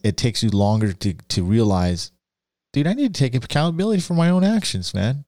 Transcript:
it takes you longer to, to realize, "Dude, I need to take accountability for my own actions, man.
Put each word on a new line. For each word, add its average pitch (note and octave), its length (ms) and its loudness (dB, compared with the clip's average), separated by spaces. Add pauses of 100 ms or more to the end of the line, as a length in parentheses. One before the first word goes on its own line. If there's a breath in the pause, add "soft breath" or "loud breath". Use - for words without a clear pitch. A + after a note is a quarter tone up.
it G3+ 120 0
takes - 260 -2
you A2+ 100 2
longer G#2 420 2
to, F#2+ 200 -4
to - 300 -4
realize, F#2 680 0 (600)
"Dude, D3 160 0
I F#3+ 60 0
need B3+ 200 0
to - 60 -8
take B2+ 160 0
accountability E3+ 640 0
for F3 140 -4
my E3 160 2
own F#3 160 2
actions, G3 480 -2
man. A#2+ 340 -2